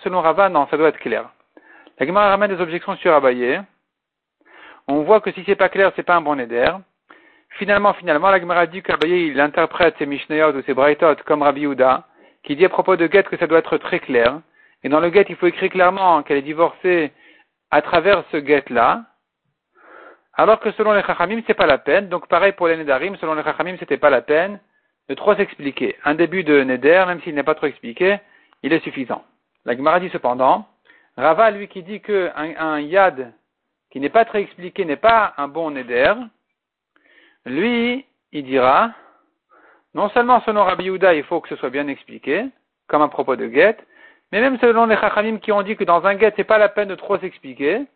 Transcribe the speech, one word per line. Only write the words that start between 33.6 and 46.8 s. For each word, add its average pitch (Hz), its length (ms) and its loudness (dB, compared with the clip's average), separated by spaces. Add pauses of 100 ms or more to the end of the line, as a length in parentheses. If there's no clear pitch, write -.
qui 131 100 -14
n'est 139 100 -4
pas 226 140 4
très 214 180 -4
expliqué 180 440 -8
n'est 143 100 -4
pas 220 400 2
un 143 140 -6
bon 156 220 -8
Neder, 131 420 0 (1300)
lui, 233 600 -4 (260)
il 147 140 -10
dira, 135 460 2 (1040)
non 196 140 -2
seulement 240 320 2
selon 208 220 0
Rabbi 185 220 -2
Yehuda, 185 300 2
il 143 80 -2
faut 170 180 -6
que - 80 -14
ce 151 80 -10
soit 131 140 -8
bien 143 180 -6
expliqué, 135 560 -6 (420)
comme 151 140 2
à 147 80 2
propos 131 260 -2
de 117 140 -6
Get, 175 280 4 (540)
mais 190 80 -2
même 254 200 0
selon 233 260 4
les 220 100 4
Chachamim 214 440 -2
qui - 120 -4
ont 202 120 0
dit 202 120 -6
que 202 80 -6
dans 170 220 2
un 196 120 0
Get, 208 200 2
c'est 190 80 -2
pas 214 140 4
la 208 100 4
peine 208 180 -4